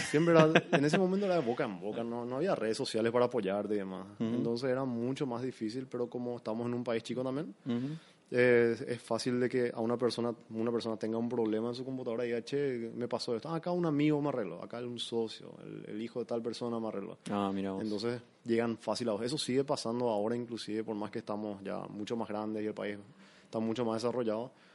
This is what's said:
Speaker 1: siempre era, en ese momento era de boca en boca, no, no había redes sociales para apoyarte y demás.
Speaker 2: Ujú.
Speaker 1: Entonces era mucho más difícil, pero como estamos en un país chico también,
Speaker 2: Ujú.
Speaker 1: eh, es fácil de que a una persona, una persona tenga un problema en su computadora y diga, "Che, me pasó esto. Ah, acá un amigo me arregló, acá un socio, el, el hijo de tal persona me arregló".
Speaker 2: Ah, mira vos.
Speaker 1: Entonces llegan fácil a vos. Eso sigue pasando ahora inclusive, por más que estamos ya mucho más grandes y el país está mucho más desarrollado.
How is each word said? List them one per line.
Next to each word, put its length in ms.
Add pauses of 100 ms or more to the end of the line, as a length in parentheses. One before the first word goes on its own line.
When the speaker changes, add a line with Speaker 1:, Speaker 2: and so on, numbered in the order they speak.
(100)
Speaker 1:
siempre 240
era, 120 (260)
en 120
ese 140
momento 280
era 100
de 100
boca 200
en 120
boca, 240
no, 220
no 100
había 220
redes 200
sociales 360
para 140
apoyarte 480
y 40
demás. 280 (120)
Speaker 2:
Ujú. 60
Speaker 1:
Entonces 460
era 140
mucho 400
más 180
difícil, 460
pero 220
como 260
estamos 300
en 80
un 80
país 220
chico 180
también, 320 (100)
Speaker 2:
Ujú. 320 (340)
Speaker 1:
eh, 460 (100)
es 160
fácil 380
de 80
que 260
a 60
una 160
persona, 360 (180)
una 200
persona 260
tenga 220
un 100
problema 420
en 40
su 100
computadora 400
y 40
diga, 160
"Che, 500
me 140
pasó 260
esto. 140
Ah, 80
acá 160
un 140
amigo 360
me 60
arregló, 340
acá 160
un 220
socio, 520 (120)
el, 200 (120)
el 60
hijo 180
de 60
tal 140
persona 380
me 100
arregló". 300 (120)
Speaker 2:
Ah, 220
mira 200
vos. 100
Speaker 1:
Entonces 400 (220)
llegan 340
fácil 300
a 60
vos. 80
Eso 140
sigue 280
pasando 460
ahora 260
inclusive, 480
por 100
más 160
que 80
estamos 460
ya 140 (100)
mucho 280
más 120
grandes 340
y 40
el 80
país 240 (460)
está 140
mucho 260
más 160
desarrollado. 520 (220)